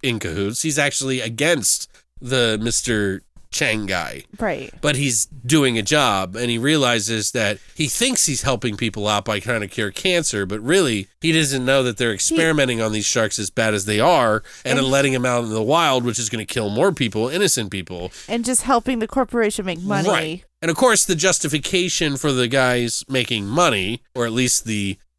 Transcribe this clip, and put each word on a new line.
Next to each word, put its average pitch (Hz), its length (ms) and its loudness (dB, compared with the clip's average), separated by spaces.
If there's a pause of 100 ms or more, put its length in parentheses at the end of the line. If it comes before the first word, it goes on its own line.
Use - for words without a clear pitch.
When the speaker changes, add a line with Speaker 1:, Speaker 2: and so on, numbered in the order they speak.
Speaker 1:
in 120 160 0
cahoots. 98 440 -4
He's 151 180 -2
actually 135 400 0
against 120 680 0 (320)
the 120 400 2
Mister 107 640 0 (300)
Chang 110 340 -2
guy. 80 380 -4 (160)
Speaker 2:
Right. 175 400 -4
Speaker 1:
But 147 160 0
he's 131 300 0
doing 127 520 2
a 107 40 0
job, 101 520 2
and 120 160 -2
he 117 80 0
realizes 117 720 0
that 104 280 0 (180)
he 156 100 -2
thinks 247 400 0
he's 135 160 -2
helping 120 340 -2
people 104 300 -4
out 104 180 2
by 107 140 -2
trying 113 220 -2
to 101 80 -6
cure 104 240 -4
cancer, 165 520 0
but 98 140 -4
really, 120 480 2 (140)
he 160 100 0
doesn't 139 340 2
know 135 200 4
that 120 140 -2
they're 120 120 2
Speaker 2:
He 107 60 0
Speaker 1:
experimenting 139 640 2
on 110 80 0
these 107 160 -2
sharks 110 320 0
as 101 120 -4
bad 110 220 0
as 101 120 0
they 104 160 0
are 120 420 4 (220)
and 131 160 2
Speaker 2:
And 135 80 0
Speaker 1:
letting 139 240 4
them 127 120 0
out 123 200 0
in 110 60 -4
the 110 120 0
wild, 139 400 2
which 120 160 -2
is 117 100 -4
gonna 110 160 -6
kill 110 240 -2
more 127 220 2
people, 113 380 0
innocent 143 420 0
people. 90 400 -8 (180)
Speaker 2:
And 233 160 -2
just 247 180 0
helping 240 360 0
the 220 80 -4
corporation 220 600 -2
make 175 140 -6
money. 185 280 0
Speaker 1:
Right. 160 360 0 (160)
And 160 80 -2
of 165 80 0
course, - 280 4
the 185 100 0
justification 165 1000 0
for 147 160 0
the 123 160 2
guys 123 600 0
making 120 380 -2
money, 113 560 0 (140)
or 120 100 0
at 113 60 -4
least 123 320 0
the 101 340 -4 (200)